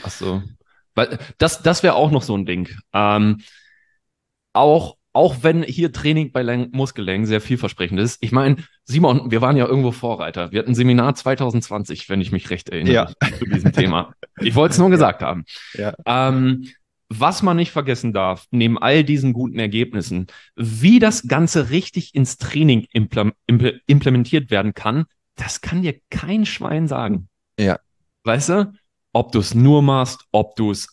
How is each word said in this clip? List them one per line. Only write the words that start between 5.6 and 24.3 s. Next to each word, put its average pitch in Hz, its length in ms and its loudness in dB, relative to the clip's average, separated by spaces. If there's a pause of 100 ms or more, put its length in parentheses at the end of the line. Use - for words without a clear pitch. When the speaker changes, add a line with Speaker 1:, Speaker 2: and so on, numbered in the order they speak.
Speaker 1:
hier 160 280 -4
Training 151 400 -2
bei 127 120 -4
Lang-, 123 280 -4
Muskellängen 110 560 -4
sehr 107 140 0
vielversprechend 92 580 -4
ist. 117 220 -2
Ich 113 100 -6
mein, 135 320 2 (220)
Simon, 135 460 0
wir 113 100 0
waren 135 160 2
ja 123 100 2
irgendwo 131 240 0
Vorreiter. 90 600 -8
Wir 101 80 -2
hatten 117 120 -4
ein 120 40 2
Seminar 123 400 2
zweitausendzwanzig, 117 920 -4
wenn 95 120 -2
ich 92 100 -4
mich - 180 -6
recht - 200 -8
erinnere, 87 240 0
Speaker 2:
Ja. 117 140 2 (300)
Speaker 1:
zu 123 80 -6
diesem - 280 0
Thema. 87 400 0 (260)
Ich 113 160 -2
wollt's 151 220 4
nur 180 100 6
Speaker 2:
<laughs> - 20 4
Ja. - 20 6
Speaker 1:
gesagt 151 300 4
haben. 82 220 -6 (300)
Speaker 2:
Ja. 104 200 -6 (120)
Speaker 1:
Ähm, 131 640 0 (420)
was 143 340 0
man 175 140 2
nicht 170 140 -2
vergessen 131 400 -4
darf, 95 380 -2
neben 117 300 2
all 147 240 4
diesen 135 300 0
guten 117 260 -6
Ergebnissen, 104 680 -4 (300)
wie 117 420 4
das 214 300 2
Ganze 147 420 0
richtig 170 460 -4
ins 131 220 0
Training 143 540 2
implem-, 107 420 0 (120)
imple-, 117 400 2
implementiert 135 640 2